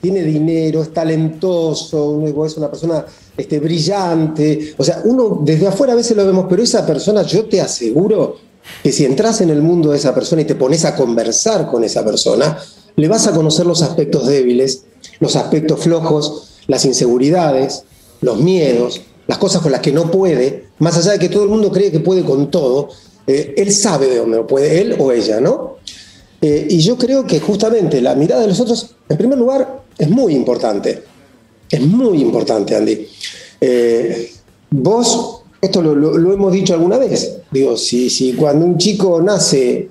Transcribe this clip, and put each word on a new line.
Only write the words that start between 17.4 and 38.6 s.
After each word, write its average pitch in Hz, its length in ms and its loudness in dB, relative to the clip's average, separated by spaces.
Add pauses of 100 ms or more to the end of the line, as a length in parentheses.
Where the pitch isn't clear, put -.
los 117 180 -2
miedos, 135 640 0 (260)
las - 120 -4
cosas 175 240 0
con 151 100 0
las 123 80 -2
que 147 120 0
no 165 180 0
puede, 165 560 0 (120)
más 160 200 2
allá 175 140 2
de 196 60 0
que 180 100 0
todo 208 160 0
el 202 40 0
mundo 208 240 0
cree 190 180 0
que 156 100 0
puede 180 220 0
con 139 280 0
todo, 143 400 0 (360)
eh, 139 300 -2
él 202 160 0
sabe 160 360 0
de 127 100 2
dónde 113 200 0
no 113 80 -2
puede, 147 340 2
él 226 180 -2
o 135 140 2
ella, 107 280 0
¿no? 208 360 -2 (640)
Eh, 151 300 0
y 175 100 4
yo 214 180 2
creo 262 280 0
que 180 140 0
justamente 202 600 0
la 131 140 2
mirada 170 280 2
de 107 60 2
los 185 120 0
otros, 233 340 -2 (140)
en 156 80 0
primer 247 220 0
lugar, 262 440 0 (160)
es 151 120 0
muy 220 240 2
importante. 117 680 -2 (680)
Es 156 100 -2
muy 190 400 2
importante, 113 560 0
Andy. 110 300 -2 (540)
Eh, 117 720 0 (380)
vos, 226 720 -2 (180)
esto 185 220 0
lo, 156 120 2
lo, 147 240 2
lo 175 140 2
hemos 196 200 0
dicho 185 220 0
alguna 175 240 2
vez, - 400 -2 (120)
digo, 135 260 0
si, 120 340 -2
si 127 240 -2
cuando 147 320 2